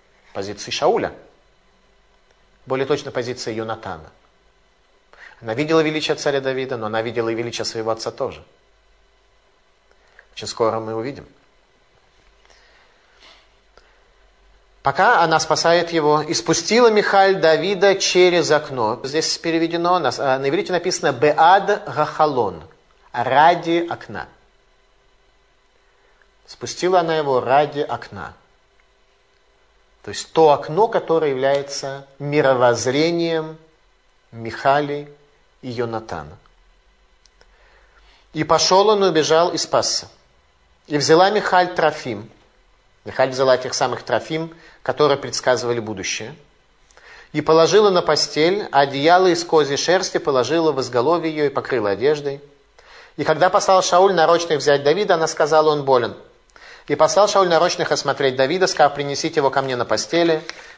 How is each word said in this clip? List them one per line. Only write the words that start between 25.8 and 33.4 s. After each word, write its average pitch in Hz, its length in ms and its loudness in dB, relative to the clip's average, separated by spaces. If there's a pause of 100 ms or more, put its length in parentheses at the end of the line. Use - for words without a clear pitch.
Спустила 175 540 -2
она 165 140 -2
его 139 260 0
ради 143 400 0
окна. 107 520 -10 (1700)
То - 80 -18
есть - 220 -14
то 160 200 6
окно, 156 360 0
которое 165 440 -2
является 139 760 -4 (100)
мировоззрением 143 1400 0 (760)